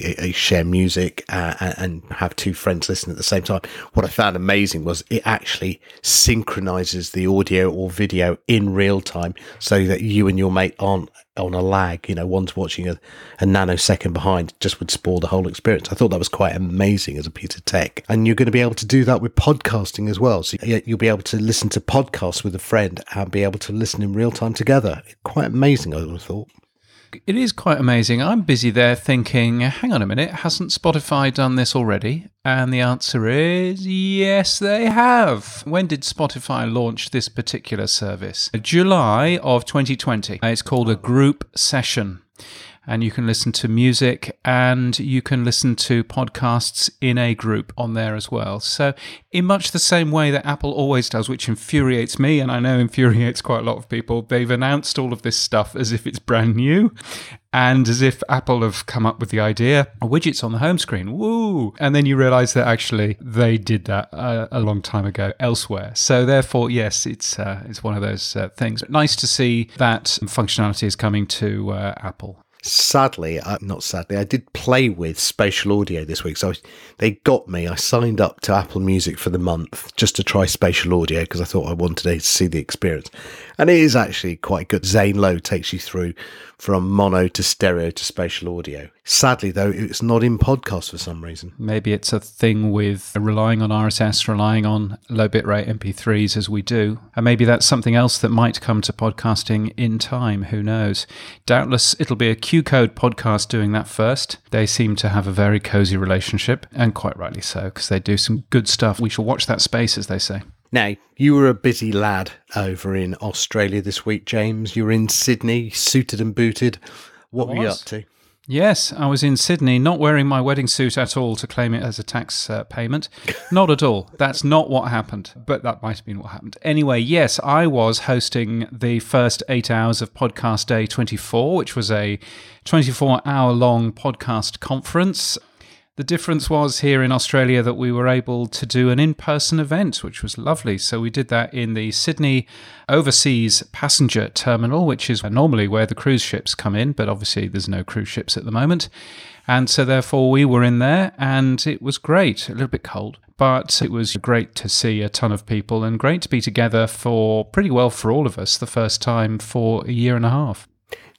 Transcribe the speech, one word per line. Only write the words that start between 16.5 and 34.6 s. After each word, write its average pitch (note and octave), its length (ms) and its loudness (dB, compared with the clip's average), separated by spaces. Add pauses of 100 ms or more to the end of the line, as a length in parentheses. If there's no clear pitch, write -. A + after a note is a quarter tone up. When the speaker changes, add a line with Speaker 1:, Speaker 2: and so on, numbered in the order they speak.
Speaker 1:
amazing F#2 640 0
as D2 100 -8
a D#2+ 40 -12
piece - 260 -12
of - 80 -18
tech. - 420 -2
And A2 180 2
you're A2+ 120 4
gonna A#2 140 4
be B2 100 4
able A#2 140 0
to - 100 -8
do C3 180 4
that A#2 180 2
with A#2 140 -6
podcasting G#2+ 720 2
as G2+ 80 -2
well. G#2 260 2
So - 120 -6 (100)
y-, A2 200 0
you'll A2+ 120 -2
be A2+ 120 4
able G2+ 140 0
to - 140 -4
listen A2 340 0
to G2+ 100 -2
podcasts - 640 -2
with F#2 100 -4
a F#2+ 40 -8
friend G2+ 440 0 (100)
and G2 180 -4
be G2+ 120 0
able G2 160 -2
to - 140 -8
listen G#2+ 280 -2
in G2 120 -2
real A2+ 180 2
time A2+ 220 -2
together. B2+ 500 2 (220)
Quite - 220 -2
amazing, B2 460 2
I D2+ 40 -4
would E2 140 -6
have E2+ 100 -10
thought. - 260 -10 (760)
Speaker 2:
It G3 120 0
is B3+ 160 0
quite D3+ 260 0
amazing. A#2+ 420 4
I'm G3+ 200 2
busy B2 300 2
there A#2+ 220 4
thinking, A#2+ 680 0
"Hang E3 320 -2
on A#2+ 80 2
a G2 40 0
minute, B2 260 -2
hasn't E3+ 400 -4
Spotify C#3+ 600 0
done C3 220 2
this B2+ 180 0
already?" A#2 540 0 (160)
And C3 300 0
the B2+ 80 2
answer B2 480 0
is, F3+ 580 0
yes, F#3+ 720 0
they G#3 280 2